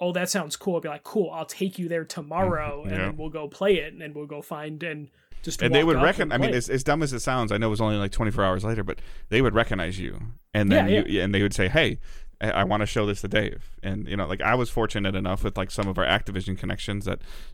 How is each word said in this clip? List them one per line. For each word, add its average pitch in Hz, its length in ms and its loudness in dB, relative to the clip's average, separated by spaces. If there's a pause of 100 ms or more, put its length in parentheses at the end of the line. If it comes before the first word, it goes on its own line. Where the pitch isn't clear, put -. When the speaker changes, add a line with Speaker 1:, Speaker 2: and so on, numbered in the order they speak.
Speaker 1:
"Oh, 180 120 0
that 180 180 0
sounds 165 260 -2
cool." 180 200 -2
I'd 160 60 -2
be 160 60 -6
like, 147 160 -10
"Cool, 180 260 0
I'll 160 160 -6
take 196 320 -4
you 175 80 -4
there 165 200 -2
tomorrow," 156 720 -2
Speaker 2:
Mm-hmm. 151 100 -8
Speaker 1:
and 95 80 -4
Speaker 2:
Yeah. 95 120 0
Speaker 1:
then 156 100 -6
we'll 156 120 -6
go 151 160 -8
play 196 300 2
it, 156 160 -4
and 165 80 -18
then 151 140 -12
we'll 147 120 -10
go 147 160 -10
find 156 400 -10
and 151 280 -8 (320)
just - 200 -4
Speaker 2:
And 127 120 4
they 143 100 8
Speaker 1:
walk 165 40 4
Speaker 2:
would 160 80 6
Speaker 1:
up 127 80 4
Speaker 2:
recon-, 180 180 4
Speaker 1:
and 160 100 -2
Speaker 2:
I 117 60 2
mean, 131 120 4
Speaker 1:
play 127 60 2
it. - 20 4
Speaker 2:
as, 117 120 -4
as 131 140 0
dumb 151 180 2
as 135 100 0
it 117 80 -4
sounds, 127 320 0
I 101 60 2
know 113 80 2
it 110 40 2
was 104 100 0
only, 107 160 2
like, 101 160 0
twenty-four 104 320 2
hours 95 200 2
later, 110 200 0
but - 160 -4 (280)
they 120 140 4
would 117 120 4
recognize 95 460 0
you, 50 200 -6 (340)
and 104 180 6
then 98 160 6
Speaker 1:
Yeah, 104 100 6
Speaker 2:
you, 101 80 2
Speaker 1:
yeah. 95 180 2
Speaker 2:
and 98 100 2
they 98 80 4
would 101 120 4
say, 92 140 2
"Hey, 139 300 2 (420)
I, 107 100 -2
I 98 140 2
wanna 104 220 0
show 107 200 0
this 104 160 -2
to 98 60 -4
Dave." - 540 -2
And, 98 240 -4
you 95 100 -4
know, 92 120 -2
like, 95 120 -4
I 113 140 0
was 123 160 0
fortunate 101 460 0
enough 95 260 -2
with, 101 140 -2
like, 92 160 -4
some 101 160 -2
of 90 100 -4
our 92 80 2
Activision 95 500 0
connections 101 500 -4
that, - 160 -4 (320)